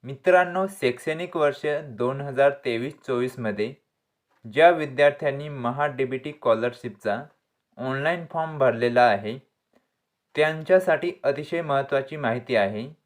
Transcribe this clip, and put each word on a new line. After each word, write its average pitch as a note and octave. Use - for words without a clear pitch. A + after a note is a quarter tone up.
मित्रांनो, F3+
शैक्षणिक D#3+
वर्ष D3
दोन B2+
हजार C#3
तेवीस B2
चोवीस B2
मध्ये A2
ज्या D#3+
विद्यार्थ्यांनी C#3+
महा C3+
डीबीटी C3
स्कॉलरशिपचा A#2
ऑनलाइन C#3+
फॉर्म D#3+
भरलेला A#2+
आहे, A2
त्यांच्यासाठी D#3+
अतिशय D3
महत्त्वाची C#3
माहिती A#2+
आहे. G#2+